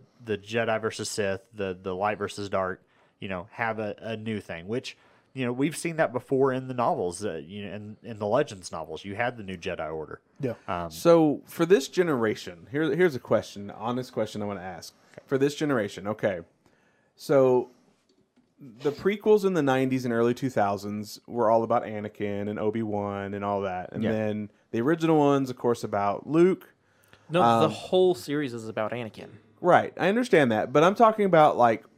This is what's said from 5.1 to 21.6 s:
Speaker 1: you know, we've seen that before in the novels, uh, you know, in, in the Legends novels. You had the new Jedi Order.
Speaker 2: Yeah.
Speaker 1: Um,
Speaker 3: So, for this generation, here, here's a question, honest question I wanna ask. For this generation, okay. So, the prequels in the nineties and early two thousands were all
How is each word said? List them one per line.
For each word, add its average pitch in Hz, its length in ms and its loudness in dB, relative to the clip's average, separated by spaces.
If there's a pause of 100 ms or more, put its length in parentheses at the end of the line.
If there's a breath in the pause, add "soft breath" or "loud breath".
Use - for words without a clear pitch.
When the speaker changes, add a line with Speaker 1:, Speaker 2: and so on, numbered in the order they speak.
Speaker 1:
you 131 120 -6
know, 120 80 -4
we've 143 240 -2
seen 165 180 -8
that 151 160 0
before 131 400 2
in 131 160 -6
the 131 60 -10
novels, 117 500 -2
uh, 82 220 -6
you 101 200 -12
know, 87 80 -12
in, 107 300 -14
in 107 160 -14
the 104 80 -2
Legends 107 440 0
novels. 80 340 -10
You 98 100 -8
had 120 220 -2
the 110 60 -14
new 95 120 -10
Jedi 82 380 -6
Order. 78 260 -10 (220)
Speaker 2:
Yeah. 120 140 -4 (120)
Speaker 1:
Um, 85 240 -6
Speaker 3:
So, 160 540 4
for - 200 -2
this 214 220 4
generation, 113 840 -2
here, 147 260 -2
here's 175 200 2
a 120 40 -8
question, 101 520 -2
honest 123 400 -6
question 107 300 -6
I 104 40 -4
wanna 101 160 -6
ask. 90 320 -14 (320 loud breath)
For 135 120 -2
this 143 180 2
generation, 113 520 -4
okay. 101 340 -2 (720)
So, 131 540 2 (920)
the 135 320 -6
prequels 208 540 2
in 190 80 2
the 165 100 2
nineties 131 420 2
and 120 80 0
early 117 200 4
two 127 160 -4
thousands 104 800 -2
were 113 220 2
all 113 140 6